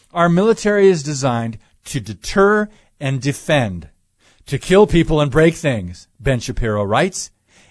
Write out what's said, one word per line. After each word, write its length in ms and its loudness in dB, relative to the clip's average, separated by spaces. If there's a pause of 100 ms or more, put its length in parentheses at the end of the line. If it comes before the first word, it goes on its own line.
(140)
our 140 2
military 600 4
is 120 2
designed 560 -4 (280)
to 160 -6
deter 640 0 (320)
and 220 -4
defend, 680 -4 (580)
to 140 -6
kill 260 4
people 360 2
and 100 -2
break 240 4
things, 540 -8 (100)
Ben 220 -2
Shapiro 420 -2
writes. 480 -2 (400)